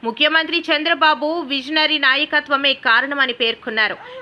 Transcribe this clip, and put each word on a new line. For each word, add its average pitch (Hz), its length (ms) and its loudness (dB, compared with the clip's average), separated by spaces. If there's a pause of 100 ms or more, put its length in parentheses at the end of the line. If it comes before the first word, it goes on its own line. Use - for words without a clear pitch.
ముఖ్యమంత్రి 311 520 0 (100)
చంద్రబాబు 302 600 2 (240)
విజనరీ 302 440 0 (120)
నాయకత్వమే 285 640 0 (160)
కారణమని 262 520 2
పేర్కొన్నారు. 220 560 -2 (260)